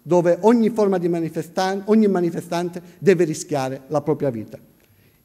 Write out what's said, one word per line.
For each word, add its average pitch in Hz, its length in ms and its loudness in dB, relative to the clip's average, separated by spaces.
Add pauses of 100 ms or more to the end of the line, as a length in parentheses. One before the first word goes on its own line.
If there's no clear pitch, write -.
dove 175 400 2
ogni 226 300 4
forma 202 260 0
di 175 120 -2
manifestan-, 170 800 -4
ogni 214 220 4
manifestante 175 720 -4 (180)
deve 175 260 2
rischiare 135 640 -6
la 151 120 -2
propria 143 300 -2
vita. 110 280 -12 (680)